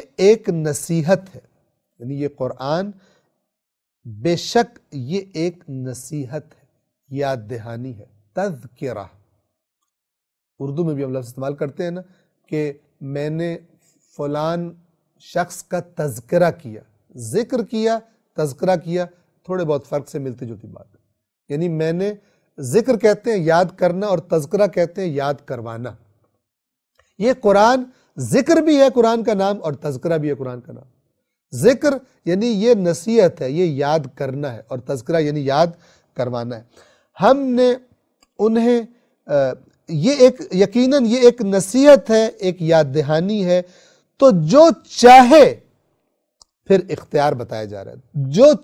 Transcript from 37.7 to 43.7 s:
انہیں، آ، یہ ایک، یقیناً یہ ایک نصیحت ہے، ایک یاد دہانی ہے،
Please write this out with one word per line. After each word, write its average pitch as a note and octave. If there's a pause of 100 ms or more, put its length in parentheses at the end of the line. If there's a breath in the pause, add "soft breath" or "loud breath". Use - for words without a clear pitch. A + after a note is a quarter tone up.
انہیں، A3+ (460)
آ، - (560)
یہ E3
ایک، B3+ (120)
یقیناً A#3+
یہ A3+
ایک A#3+
نصیحت G#3
ہے، A3
ایک F#3
یاد D#3+ (100)
دہانی E3
ہے، F3+ (540 soft breath)